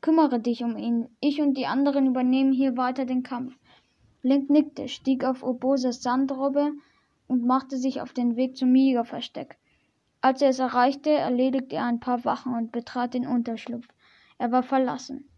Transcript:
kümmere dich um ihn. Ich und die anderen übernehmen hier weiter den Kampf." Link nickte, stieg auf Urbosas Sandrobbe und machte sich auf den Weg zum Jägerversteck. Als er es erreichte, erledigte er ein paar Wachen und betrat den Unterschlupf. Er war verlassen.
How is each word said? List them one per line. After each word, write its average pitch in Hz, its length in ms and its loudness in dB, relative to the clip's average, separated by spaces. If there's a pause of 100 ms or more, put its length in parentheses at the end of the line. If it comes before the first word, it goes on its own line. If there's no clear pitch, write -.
kümmere 311 400 2
dich 240 240 -4
um 233 120 -4
ihn. 233 320 -2 (120)
Ich 294 200 0
und 285 160 2
die 262 100 -4
anderen 269 400 2
übernehmen 262 460 2
hier 262 240 2
weiter 254 280 -2
den 254 180 -2
Kampf." 254 360 -8 (640)
Link 277 260 2
nickte, 285 400 2
stieg - 360 -2
auf 254 180 -2
Urbosas 254 600 -2
Sandrobbe 269 680 0 (540)
und 247 180 0
machte 262 320 0
sich 254 240 -4
auf - 140 -12
den 240 220 0
Weg 262 200 -2
zum 254 180 2
Jägerversteck. - 840 0 (600)
Als 262 200 2
er 277 80 6
es 262 100 2
erreichte, 262 520 2
erledigte 262 680 0
er 233 80 -2
ein 240 160 -2
paar 247 240 -4
Wachen 247 300 -4
und 226 180 -6
betrat 240 400 -6
den 247 140 -4
Unterschlupf. 240 600 -4 (520)
Er 247 140 -2
war 254 100 2
verlassen. 254 760 -4